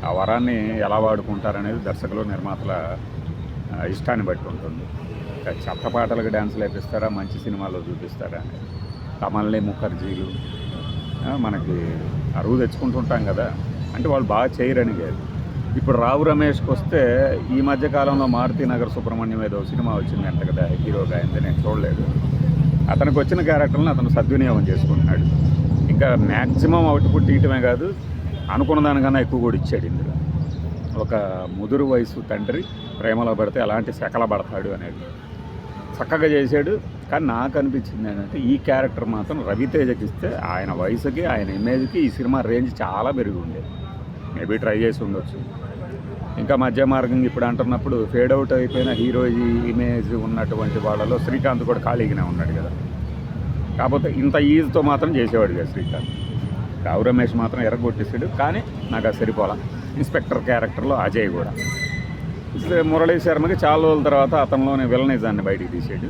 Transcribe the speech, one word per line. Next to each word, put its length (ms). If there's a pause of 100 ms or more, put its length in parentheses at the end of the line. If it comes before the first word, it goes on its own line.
ఆ 120
వరాన్ని 400 (280)
ఎలా 180
వాడుకుంటారనేది 840
దర్శకులు, 340 (100)
నిర్మాతల, 400 (1000)
ఆ, 40 (160)
ఇష్టాన్ని 340
బట్టి 240
ఉంటుంది. 320 (520)
ఇంకా 160 (120)
చెత్త 300
పాటలకు 420
డ్యాన్సులు 300
వేపిస్తారా, 420 (120)
మంచి 260
సినిమాలో 420
చూపిస్తారా 560
అనేది. 240 (540)
కమల్ని 460
ముఖర్జీలు, 600 (1000)
ఆ, 60 (140)
మనకి 300 (600)
అరువు 220
తెచ్చుకుంటుంటాం 720
కదా, 160 (480)
అంటే 180
వాళ్ళు 220
బాగా 140 (100)
చేయరని 420
కాదు. 180 (640)
ఇప్పుడు 240
రావు 260
రమేష్కి 440
వస్తే 280 (540)
ఈ 20 (100)
మధ్య 180 (100)
కాలంలో 300 (100)
మారుతి 360
నగర్ 240
సుబ్రహ్మణ్యం 520
ఏదో 120 (100)
సినిమా 300
వచ్చింది 300
అంట 100 (100)
కదా 140 (180)
హీరోగా, 360
అయింది 280
నేను 200
చూడలేదు. 380 (920)
అతనికి 280
వచ్చిన 180 (100)
క్యారెక్టర్ని 440
అతను 240
సద్వినియోగం 520
చేసుకుంటున్నాడు. 560 (680)
ఇంకా 140 (220)
మ్యాక్సిమం 600
అవుట్‌పుట్ 400
ఇయటమే 260 (100)
కాదు, 200 (680)
అనుకున్న 320
దానికన్నా 380
ఎక్కువ 220
కూడా 140
ఇచ్చాడు 300
ఇందులో. 240 (880)
ఒక 120 (440)
ముదురు 340
వయసు 260 (120)
తండ్రి 320 (360)
ప్రేమలో 400
పడితే 280
ఎలాంటి 320
శకల 340
పడతాడు 440
అనేది 280 (920)
చక్కగా 380
చేశాడు. 380 (380)
కానీ 140 (100)
నాకు 260
అనిపించింది 500
ఏంటంటే, 280 (120)
ఈ 40 (140)
క్యారెక్టర్ 380 (100)
మాత్రం 220 (120)
రవితేజకి 580
ఇస్తే 200 (240)
ఆయన 180 (100)
వయసుకి, 420 (120)
ఆయన 140 (100)
ఇమేజ్కి 480
ఈ 100
సినిమా 220 (120)
రేంజ్ 220 (100)
చాలా 360
పెరిగి 260
ఉండేది. 260 (640)
Maybe 280
ట్రై 200
చేసి 220
ఉండొచ్చు. 320 (1040)
ఇంకా 120 (100)
మధ్య 200 (100)
మార్గం 260 (100)
ఇప్పుడు 200
అంటున్నప్పుడు, 480 (160)
ఫేడ్ 220
అవుట్ 220
అయిపోయిన 320 (120)
హీరో 200 (200)
ఈ 40 (260)
ఇమేజ్ 380 (160)
ఉన్నటువంటి 600
వాళ్ళలో 400
శ్రీకాంత్ 440
కూడా 160
ఖాళీగానే 460
ఉన్నాడు 280
కదా. 120 (1080)
కాకపోతే 300 (140)
ఇంత 140 (180)
ఈజ్తో 260 (100)
మాత్రం 300
చేసేవాడు 380
కదా 140
శ్రీకాంత్. 380 (760)
రావు 220
రమేష్ 240 (100)
మాత్రం 260
ఎరగొట్టేసాడు, 580 (140)
కానీ 200 (320)
నాకు 160
అది 140
సరిపోలా. 340 (420)
ఇన్స్‌పెక్టర్ 420 (100)
క్యారెక్టర్లో 440 (120)
అజయ్ 300
కూడా. 160 (1040)
ఇస్తే 180 (140)
మురళీ 340
శర్మకి 400
చాలా 220
రోజుల 220
తర్వాత 260 (100)
అతనిలోని 480
విలనిజాన్ని 560
బయటికి 260
తీసాడు. 360